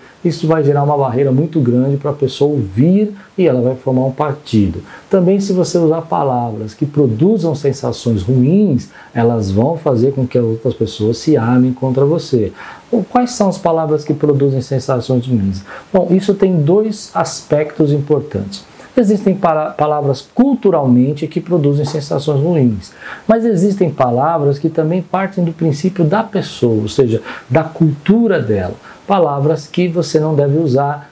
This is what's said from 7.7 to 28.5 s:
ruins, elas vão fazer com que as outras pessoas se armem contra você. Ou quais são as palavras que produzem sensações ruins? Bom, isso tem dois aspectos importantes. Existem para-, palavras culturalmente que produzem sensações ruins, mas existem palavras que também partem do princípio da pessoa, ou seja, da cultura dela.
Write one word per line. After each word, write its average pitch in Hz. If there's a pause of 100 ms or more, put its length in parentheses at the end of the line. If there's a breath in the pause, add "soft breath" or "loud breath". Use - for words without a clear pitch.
ruins, 131 (240 loud breath)
elas 117
vão 123
fazer 135
com 131
que 127
as 123
outras 113
pessoas 110
se 156
armem 127
contra 131
você. 131 (400 loud breath)
Ou 220
quais 247
são 196
as -
palavras 160
que 151
produzem 139
sensações 127
ruins? 98 (300 loud breath)
Bom, 185
isso 190
tem 185
dois 208
aspectos 151
importantes. 139 (340 loud breath)
Existem 202
para-, 156
palavras 147
culturalmente 151
que 170
produzem 147
sensações 143
ruins, 135 (340 loud breath)
mas 226
existem 196
palavras 143
que 156
também 160
partem 190
do 165
princípio 165
da 202
pessoa, 117
ou 107
seja, 113 (280 loud breath)
da 151
cultura 175
dela. 104 (300 loud breath)